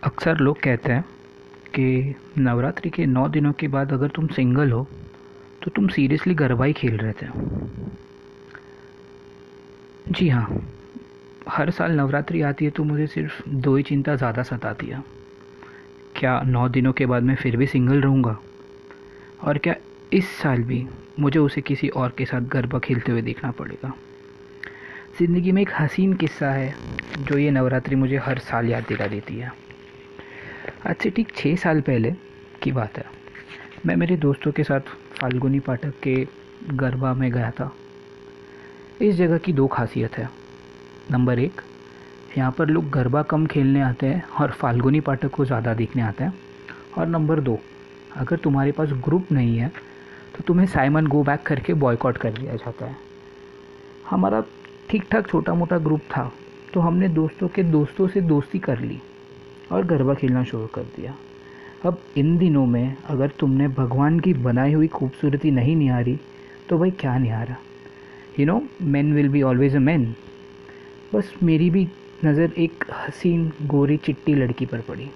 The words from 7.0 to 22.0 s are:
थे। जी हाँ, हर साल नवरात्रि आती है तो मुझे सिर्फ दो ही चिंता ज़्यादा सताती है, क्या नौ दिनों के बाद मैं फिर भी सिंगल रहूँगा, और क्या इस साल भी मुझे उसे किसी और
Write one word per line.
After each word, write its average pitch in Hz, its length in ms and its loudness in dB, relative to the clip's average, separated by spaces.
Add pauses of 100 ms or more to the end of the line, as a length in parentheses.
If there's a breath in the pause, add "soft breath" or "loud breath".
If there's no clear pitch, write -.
थे। - 140 -10 (2750 loud breath)
जी 175 180 2
हाँ, 107 400 0 (800)
हर 160 220 0
साल 170 200 -2
नवरात्रि 147 500 0
आती 143 240 0
है 147 60 0
तो 151 120 -4
मुझे 151 240 0
सिर्फ - 400 -8
दो 135 280 2
ही 139 80 2
चिंता 143 320 0
ज़्यादा 123 280 -2
सताती 110 440 -6
है, 127 160 -8 (1120 loud breath)
क्या 127 260 0
नौ 127 280 2
दिनों 127 240 2
के 135 120 0
बाद 123 180 2
मैं 131 120 4
फिर 117 220 0
भी 135 100 4
सिंगल 135 340 4
रहूँगा, 131 380 4 (1040 loud breath)
और 147 140 0
क्या - 180 0 (380)
इस 190 160 2
साल 123 340 0
भी 127 240 -2 (320)
मुझे 147 200 4
उसे 143 220 2
किसी 139 280 -2
और 127 280 -2